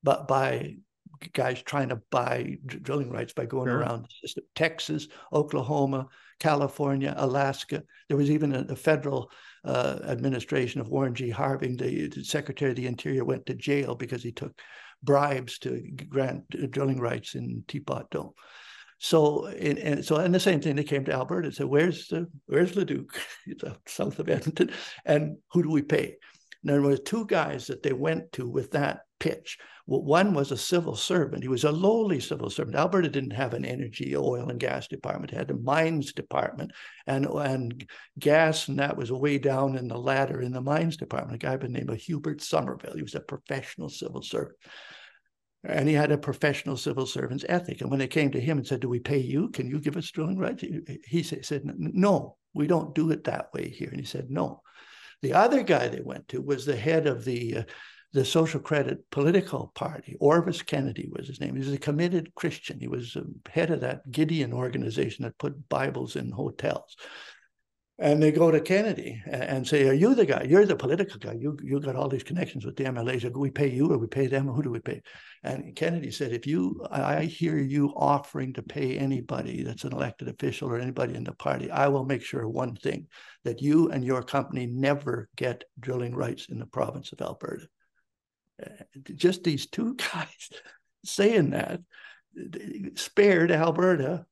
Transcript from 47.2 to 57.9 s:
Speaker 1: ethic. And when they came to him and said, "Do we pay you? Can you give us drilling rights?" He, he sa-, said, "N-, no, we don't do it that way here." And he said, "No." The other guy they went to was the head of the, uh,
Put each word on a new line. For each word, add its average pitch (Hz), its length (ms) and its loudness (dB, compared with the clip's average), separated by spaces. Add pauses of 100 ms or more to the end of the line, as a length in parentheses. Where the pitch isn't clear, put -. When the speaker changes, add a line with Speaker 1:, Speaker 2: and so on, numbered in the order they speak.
Speaker 1:
ethic. 175 320 -2
And 120 100 -4
when 135 80 0
they 135 80 0
came 143 240 2
to 120 100 -2
him 147 180 0
and 123 80 -4
said, 131 140 -2
"Do 127 80 -2
we 120 120 0
pay 139 180 0
you? 135 300 0
Can 127 200 -6
you 147 120 -4
give 147 160 -4
us - 140 -6
drilling 170 280 -2
rights?" - 240 -2
He, - 420 -8
he 165 200 0
sa-, - 180 -8
said, 143 220 -4
"N-, 151 300 -4
no, 180 420 4 (180)
we 151 140 0
don't 156 260 2
do 160 160 2
it - 140 -2
that - 280 -4
way - 160 -6
here." - 220 -10
And 131 80 -6
he 139 80 -8
said, 131 240 -8
"No." 156 320 -4 (580)
The 135 120 -2
other 233 320 6
guy 135 240 4
they 123 120 -6
went - 280 -10
to 127 120 -6
was 135 240 -2
the 139 120 0
head 151 320 2
of 117 160 -2
the, 120 320 -2
uh, 113 60 -4 (500)